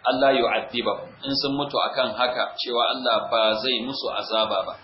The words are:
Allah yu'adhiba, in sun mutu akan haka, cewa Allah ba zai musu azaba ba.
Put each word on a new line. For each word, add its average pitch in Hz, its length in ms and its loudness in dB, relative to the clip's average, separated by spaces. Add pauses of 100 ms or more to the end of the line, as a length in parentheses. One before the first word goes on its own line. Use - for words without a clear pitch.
Allah 135 260 4
yu'adhiba, 113 600 0 (320)
in 139 80 -2
sun 139 240 -2
mutu 143 160 -4 (160)
akan 120 240 0
haka, 123 400 0
cewa 120 280 -2 (120)
Allah 123 360 0
ba 110 280 4
zai 120 240 -2
musu 135 320 -6
azaba 104 480 0
ba. 90 220 -6